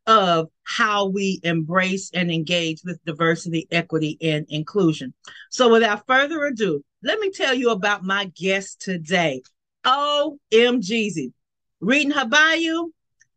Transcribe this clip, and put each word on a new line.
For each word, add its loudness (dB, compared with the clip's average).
of 4
how 0
we -2
embrace -2
and -2
engage -2
with -12
diversity, -2
equity, -2
and -2
inclusion. -2
So 4
without 4
further 0
ado, -4
let -2
me -2
tell -2
you 2
about -2
my -4
guest -4
today. -2
O 0
M 4
G -2
Z. -6
Reading 2
her 0
bio, 2